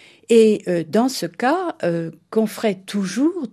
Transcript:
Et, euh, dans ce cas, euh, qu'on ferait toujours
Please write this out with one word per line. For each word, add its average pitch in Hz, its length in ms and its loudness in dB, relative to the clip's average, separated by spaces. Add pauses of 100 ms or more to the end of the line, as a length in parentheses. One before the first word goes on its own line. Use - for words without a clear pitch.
(280)
Et, 220 400 6
euh, 170 200 0
dans 226 200 0
ce 254 180 -6
cas, 320 560 -4
euh, 170 280 -2 (200)
qu'on 220 160 0
ferait 208 400 -4
toujours 233 680 -2